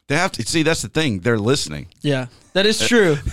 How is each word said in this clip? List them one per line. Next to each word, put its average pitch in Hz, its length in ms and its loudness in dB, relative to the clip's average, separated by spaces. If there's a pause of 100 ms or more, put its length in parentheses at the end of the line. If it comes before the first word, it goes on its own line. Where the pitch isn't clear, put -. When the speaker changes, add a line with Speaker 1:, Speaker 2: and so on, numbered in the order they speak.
Speaker 1:
They 139 80 0
have 180 180 0
to, - 120 -8
see, 165 180 0
that's 160 180 0
the 107 80 -10
thing. 139 300 -2
They're 113 200 0
listening. 101 480 -2 (140)
Speaker 2:
Yeah, 131 260 -2 (260)
that 190 120 2
is 214 160 0
Speaker 1:
Uh, - 60 0
Speaker 2:
true. 190 300 4 (140)